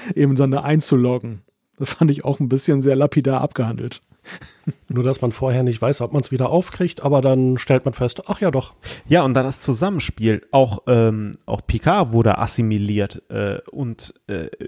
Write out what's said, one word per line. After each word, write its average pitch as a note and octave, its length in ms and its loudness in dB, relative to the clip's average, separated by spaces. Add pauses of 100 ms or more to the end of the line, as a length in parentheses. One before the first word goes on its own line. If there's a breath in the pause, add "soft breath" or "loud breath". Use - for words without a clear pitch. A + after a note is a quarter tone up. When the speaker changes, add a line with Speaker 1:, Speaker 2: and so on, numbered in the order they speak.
(140 loud breath)
Speaker 1:
eben C#3 200 4
dann C3 160 2
da C3+ 100 -2
einzuloggen. B2+ 800 0 (400)
Das C3+ 140 -6
fand D#3+ 160 2
ich C#3+ 160 -2
auch C3+ 140 -2
ein C3 100 0
bisschen C3+ 320 2
sehr C3+ 120 4
lapidar C3+ 460 2
abgehandelt. A#2+ 640 -6 (840 loud breath)
Speaker 2:
Nur, B2 140 -2
dass C3 200 0
man A#2+ 100 0
vorher B2+ 300 0
nicht A#2+ 180 -2
weiß, B2+ 220 0
ob A#2+ 100 -6
man's C#3+ 180 -2
wieder B2 200 -2
aufkriegt, F3 520 -2
aber C#3 200 2
dann C3 340 2
stellt C3 300 2
man C3 80 -2
fest, - 320 -4
ach - 160 -4
ja F#3 80 2
doch. C3+ 240 -4 (340 loud breath)
Speaker 3:
Ja, D3+ 160 6
und C3 80 2
dann C3 140 2
das C3+ 160 -8
Zusammenspiel. B2+ 880 -2
Auch, B2+ 360 2
ähm, A2 460 2 (140)
auch A2 200 -6
Picard D#3 460 0
wurde A2+ 240 4
assimiliert, G#2 960 -2
äh, G2+ 300 -4 (100)
und, B2 420 -10 (140)
äh, F#2 240 -8 (180)